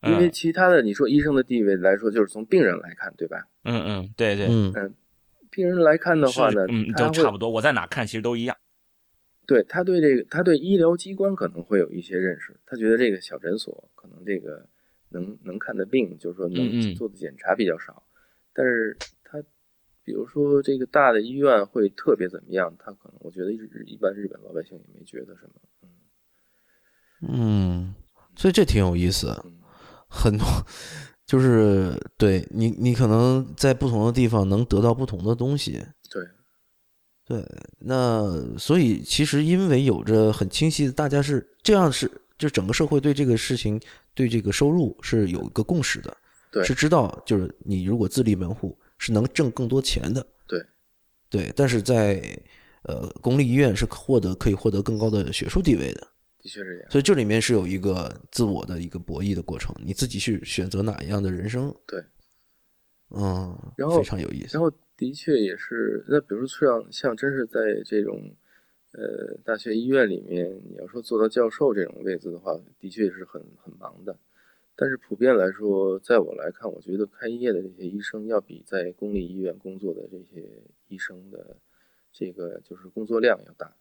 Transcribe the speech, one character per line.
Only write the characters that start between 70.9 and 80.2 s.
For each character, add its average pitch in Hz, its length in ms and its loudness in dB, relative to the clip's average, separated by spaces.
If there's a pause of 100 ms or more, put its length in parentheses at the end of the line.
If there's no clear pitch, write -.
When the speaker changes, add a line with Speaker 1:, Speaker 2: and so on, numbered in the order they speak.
Speaker 2:
做 113 180 -2
到 110 80 4
教 117 220 0
授 135 240 0
这 98 100 -2
种 - 200 -10
位 92 140 -4
置 85 140 -10
的 85 60 -12
话， 90 180 -6 (240)
的 95 100 -14
确 101 200 -2
是 92 160 -12
很， - 160 -18 (160)
很 - 220 -20
忙 92 260 -18
的。 98 120 -12 (580)
但 139 140 0
是 131 60 -4
普 - 200 -10
遍 123 200 4
来 95 160 2
说， 98 480 0
在 117 200 2
我 82 160 -4
来 78 160 -8
看， 113 200 -10
我 - 100 -16
觉 92 140 -6
得 104 120 -2
开 - 200 -12
业 120 240 -4
的 92 100 -2
这 95 80 -12
些 92 180 -14
医 98 120 -8
生 107 280 -12
要 110 120 -2
比 - 260 -16
在 90 260 -6
公 104 220 -8
立 92 140 -4
医 92 120 -10
院 92 180 -6
工 95 220 -14
作 95 140 -6
的 - 180 -14
这 92 80 -18
些 87 280 -20 (400)